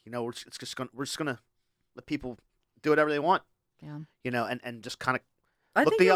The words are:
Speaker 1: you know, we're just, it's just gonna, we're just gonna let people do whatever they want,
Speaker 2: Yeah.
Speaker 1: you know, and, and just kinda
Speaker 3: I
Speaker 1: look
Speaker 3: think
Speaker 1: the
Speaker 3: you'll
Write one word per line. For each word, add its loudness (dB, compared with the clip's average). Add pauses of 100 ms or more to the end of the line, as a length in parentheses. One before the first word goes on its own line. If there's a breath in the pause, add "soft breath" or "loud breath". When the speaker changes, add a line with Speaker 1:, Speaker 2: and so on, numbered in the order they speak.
Speaker 1:
you -20
know, -4
we're -6
just, -14
it's -16
just -12
gonna, -8
we're -8
just -8
gonna -4 (540)
let -20
people -6 (440)
do 2
whatever 4
they 0
want, 2 (380)
Speaker 2:
Yeah. -14 (240)
Speaker 1:
you -4
know, 0
and, -6
and -12
just -12
kinda -2 (560)
Speaker 3:
I 4
Speaker 1:
look 4
Speaker 3:
think 0
Speaker 1:
the 8
Speaker 3:
you'll 8